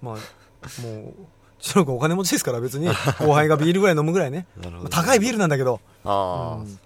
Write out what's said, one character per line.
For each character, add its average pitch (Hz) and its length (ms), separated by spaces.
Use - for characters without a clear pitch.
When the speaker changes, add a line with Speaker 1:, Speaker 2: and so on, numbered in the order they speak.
Speaker 1:
ま 123 100
あ、 - 20
も 107 40
う、 - 1200
二 - 160
郎 190 100
君 131 80
お 123 60
金 160 140
持 190 100
ち 175 60
で 196 80
す - 60
か 135 80
ら、 117 80
別 123 180
に、 160 100
<laughs> - 320
後 147 140
輩 151 140
が 156 80
ビ 151 140
ー 175 40
ル 190 60
ぐ 202 60
ら 185 60
い 156 40
飲 147 60
む 156 100
ぐ 190 60
ら 170 80
い 127 40
ね。 175 160
Speaker 2:
な 87 80
る 90 140
ほ - 0
ど。 87 60
Speaker 1:
ま 90 40
あ、 - 20
高 170 240
い 226 60
ビ 220 80
ー 262 40
ル 226 60
な 196 80
ん - 20
だ 143 100
け 135 60
ど。 123 160
Speaker 2:
あ 90 540
ー。 - 20
Speaker 1:
う - 40
ん。 98 220